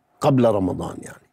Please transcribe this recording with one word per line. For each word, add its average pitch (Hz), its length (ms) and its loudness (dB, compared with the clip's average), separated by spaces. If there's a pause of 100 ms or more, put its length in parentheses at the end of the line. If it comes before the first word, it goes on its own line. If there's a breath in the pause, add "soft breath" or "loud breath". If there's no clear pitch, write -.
(200)
قبل 135 240 2
رمضان 90 580 0
يعني - 300 -20